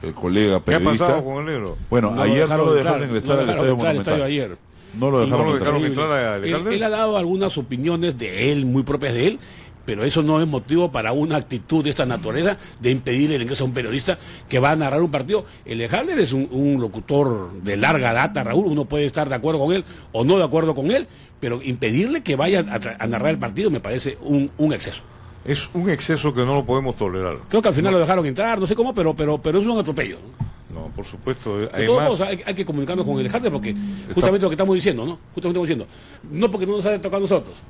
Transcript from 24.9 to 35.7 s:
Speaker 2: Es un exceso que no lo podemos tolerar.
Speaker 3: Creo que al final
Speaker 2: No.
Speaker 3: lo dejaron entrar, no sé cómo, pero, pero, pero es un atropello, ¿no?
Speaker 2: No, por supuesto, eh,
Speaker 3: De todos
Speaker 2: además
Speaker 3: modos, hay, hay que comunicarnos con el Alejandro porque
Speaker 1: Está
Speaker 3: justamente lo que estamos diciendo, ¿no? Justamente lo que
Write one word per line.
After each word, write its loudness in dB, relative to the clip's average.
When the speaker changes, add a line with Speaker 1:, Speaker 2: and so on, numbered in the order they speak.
Speaker 2:
Es -4
un 0
exceso 0
que 2
no 0
lo 2
podemos 0
tolerar. -4
Speaker 3:
Creo 2
que 0
al 4
final 2
Speaker 2:
No. 4
Speaker 3:
lo 4
dejaron 2
entrar, 0
no 0
sé 0
cómo, 0
pero, 0
pero, 0
pero 2
es 0
un 2
atropello, -4
¿no? -10
Speaker 2:
No, -10
por -10
supuesto, -6
eh, -2
Speaker 3:
De -2
todos -10
Speaker 2:
además 2
Speaker 3:
modos, 2
hay, -2
hay -4
que -4
comunicarnos -4
con -2
el -2
Alejandro -2
porque -4
Speaker 1:
Está -8
Speaker 3:
justamente 4
lo 2
que -4
estamos 2
diciendo, 0
¿no? -6
Justamente -2
lo 0
que 0